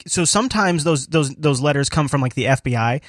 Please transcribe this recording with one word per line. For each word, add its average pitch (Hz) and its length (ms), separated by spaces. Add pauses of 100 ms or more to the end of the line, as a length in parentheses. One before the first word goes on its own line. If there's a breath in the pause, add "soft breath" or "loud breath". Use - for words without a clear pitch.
so 175 180
sometimes 202 600
those, 151 220
those, 151 300
those 147 240
letters 143 280
come 151 200
from, 139 120
like, 127 140
the 120 120
F 131 160
B 123 140
I, 117 320